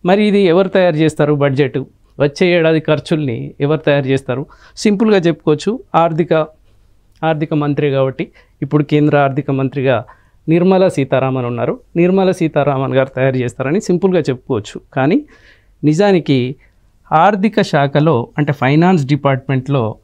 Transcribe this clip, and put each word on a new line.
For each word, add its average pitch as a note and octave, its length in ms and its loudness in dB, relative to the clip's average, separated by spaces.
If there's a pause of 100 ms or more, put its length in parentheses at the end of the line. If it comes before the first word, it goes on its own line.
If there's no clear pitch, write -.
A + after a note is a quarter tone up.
మరి G3+ 220 2
ఇది G3+ 120 2
ఎవరు F#3 280 4
తయారు F3+ 280 2
చేస్తారు? D3+ 380 0
బడ్జెట్, C#3 440 0 (420)
వచ్చే D3 280 0
ఏడాది E3 320 2
ఖర్చుల్ని D3 840 -4
ఎవరు D3 180 0
తయారు C#3+ 260 0
చేస్తారు? C3 400 -2 (300)
సింపుల్గా G#3 420 2
చెప్పుకోవచ్చు, E3 640 -2 (160)
ఆర్థిక, E3 380 0 (920)
ఆర్థిక D#3+ 300 -2
మంత్రి D3 380 -2
కాబట్టి C3+ 400 -2 (300)
ఇప్పుడు D3+ 220 0
కేంద్ర D3 340 2
ఆర్థిక C#3 340 0
మంత్రిగా C3 540 -2 (440)
నిర్మలా F3+ 400 2
సీతారామన్ C3 560 -2
ఉన్నారు. A#2+ 340 -4 (160)
నిర్మలా F#3 360 2
సీతారామన్ C#3+ 640 -2
గారు C3 220 2
తయారు C3 200 0
చేస్తారని C3 460 -2
సింపుల్గా F3+ 380 0
చెప్పుకోవచ్చు. B2 600 -6 (120)
కానీ F3 320 0 (580)
నిజానికి D3+ 720 0 (560)
ఆర్థిక G3 500 2
శాఖలో, C#3+ 680 0 (100)
అంటే D3 160 -2
ఫైనాన్స్ D3+ 520 2
డిపార్ట్మెంట్లో C3+ 1000 -2